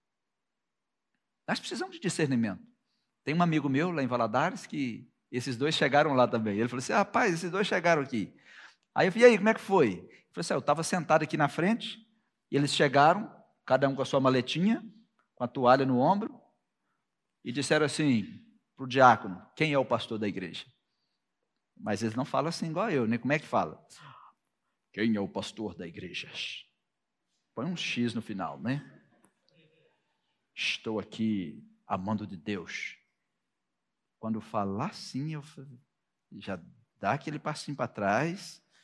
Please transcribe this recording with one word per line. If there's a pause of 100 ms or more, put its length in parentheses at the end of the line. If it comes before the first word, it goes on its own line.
(1500)
Nós
precisamos
de
discernimento. (600)
Tem
um
amigo
meu
lá
em
Valadares
que (180)
esses
dois
chegaram
lá
também.
Ele
falou
assim:
"Rapaz,
esses
dois
chegaram
aqui." (600)
Aí
eu
falei:
"E
aí,
como
é
que
foi?"
Ele
falou
assim:
"Ah,
eu
tava
sentado
aqui
na
frente, (440)
e
eles
chegaram, (320)
cada
um
com
a
sua
maletinha, (460)
com
a
toalha
no
ombro, (1040)
e
disseram
assim (300)
pro
diácono: (120)
'Quem
é
o
pastor
da
igreja?'" (1080)
Mas
eles
não
falam
assim
igual
eu,
né?
Como
é
que
fala? (1080)
"Quem
é
o
pastor
da
igreja?" (1200)
Põe
um
X
no
final,
né? (1700)
"Estou
aqui (200)
a
mando
de
Deus." (1200)
Quando
falar
assim,
eu
fa-, (680)
já (400)
dá
aquele
passinho
pra
trás, (200)